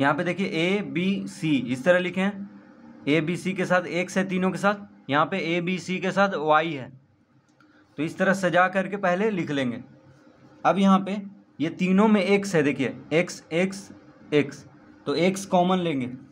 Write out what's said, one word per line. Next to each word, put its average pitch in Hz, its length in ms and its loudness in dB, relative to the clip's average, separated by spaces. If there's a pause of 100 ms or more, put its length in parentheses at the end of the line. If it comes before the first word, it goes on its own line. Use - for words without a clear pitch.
यहाँ 277 140 2
पे 175 100 -4
देखिए, 180 220 -4
ए 180 380 -2
बी 185 440 -4
सी 156 280 -2 (120)
इस 131 160 -6
तरह 180 140 6
लिखे 180 220 -4
हैं, 196 300 -4 (580)
ए 156 120 4
बी 165 160 -2
सी 180 160 -6
के 180 140 -4
साथ 180 220 0
एक्स 180 300 -4
है 185 80 2
तीनों 185 240 0
के 170 80 -4
साथ, 202 280 -2 (240)
यहाँ 151 160 2
पे 185 200 -4
ए 170 140 0
बी 180 200 -2
सी 180 180 -6
के 180 140 -4
साथ 196 240 2
वाई 156 360 2
है। 127 180 -10 (1080)
तो 143 40 -2
इस 160 160 -4
तरह 190 160 4
सजा 180 360 4
करके 190 280 -4
पहले 196 340 0
लिख 160 180 -4
लेंगे। 127 320 -4 (840)
अब 175 140 4
यहाँ 190 220 6
पे 196 200 -6 (400)
ये 151 100 0
तीनों 185 380 2
में 214 140 4
एक्स 196 320 2
है, 156 80 6
देखिए, 135 340 0 (160)
एक्स, 175 300 0 (100)
एक्स, 190 380 -2 (420)
एक्स, 143 320 0 (420)
तो 143 100 -2
एक्स 190 300 0
कॉमन 185 320 2
लेंगे। 147 320 -4 (220)